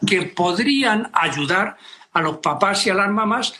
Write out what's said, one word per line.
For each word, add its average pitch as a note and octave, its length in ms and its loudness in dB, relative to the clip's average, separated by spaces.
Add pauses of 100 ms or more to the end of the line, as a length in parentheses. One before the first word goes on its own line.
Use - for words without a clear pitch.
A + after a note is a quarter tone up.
que F#3 160 2
podrían A3 880 0
ayudar E3 640 -2 (360)
a E3+ 80 2
los D#3 160 -2
papás F#3+ 500 0
y - 20 2
a F#3 60 2
las G3 140 2
mamás, A3 500 -2